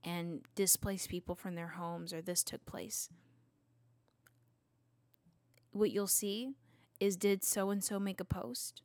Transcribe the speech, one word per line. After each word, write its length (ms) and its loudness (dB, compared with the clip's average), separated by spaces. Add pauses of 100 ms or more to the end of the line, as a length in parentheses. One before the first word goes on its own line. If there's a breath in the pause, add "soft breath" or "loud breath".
and 380 -4 (140)
displaced 540 4
people 260 -4
from 200 -8
their 120 -6
homes, 460 -6
or 80 -4
this 220 0
took 220 -6
place. 440 -8 (2500 soft breath)
What 200 4
you'll 160 0
see 440 0 (480 soft breath)
is, 180 4
did 260 4
so-and-so 560 0
make 200 -2
a 60 -2
post? 600 -4